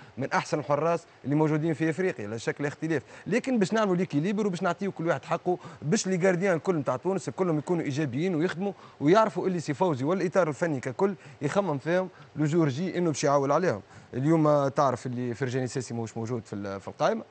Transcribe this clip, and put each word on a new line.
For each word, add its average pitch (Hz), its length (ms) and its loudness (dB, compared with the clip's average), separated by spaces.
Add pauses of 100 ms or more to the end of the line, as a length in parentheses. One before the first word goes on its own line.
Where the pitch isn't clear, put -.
(180)
من 135 140 -4
أحسن 170 260 0
الحراس 156 460 0 (200)
اللي 135 100 0
موجودين 156 400 2
في 160 160 0
إفريقيا، 160 360 -2
لا 110 100 -6
شك 143 240 -4
لا 143 80 -2
اختلاف، 156 340 -2 (240)
لكن 247 320 0
باش 190 140 2
نعملوا 208 240 2
ليكيليبر 190 500 0
وباش 180 160 -2
نعطيو 185 300 -2
كل 165 140 -6
واحد 147 180 0
حقه، 175 340 -2 (240)
باش 180 240 0
لي 190 100 0
جارديان 180 400 2
الكل 175 200 0
نتاع 131 200 -2
تونس 180 340 -2
كلهم 170 280 0
يكونوا 165 240 -2
إيجابيين 147 520 -2
ويخدموا 180 380 -2 (280)
ويعرفوا 180 460 4
اللي 180 140 0
سي 143 140 -4
فوزي 143 300 0
والإطار 175 440 2
الفني 147 320 -2
ككل 185 340 -2 (280)
يخمم 151 360 0
فيهم 180 300 0 (280)
لو 147 80 0
جور 160 240 4
جي 156 300 -4
إنه 175 120 2
باش 143 140 -4
يعول 143 280 4
عليهم. 147 280 2 (340)
اليوم 147 540 4
تعرف 131 380 0
اللي 123 280 -4
فرجاني 127 320 -2
ساسي 120 280 -6
ماهوش 113 220 -6
موجود 113 300 -6
في 107 100 -10
ال، 98 240 -6
في - 80 -12
القائمة. 185 420 -2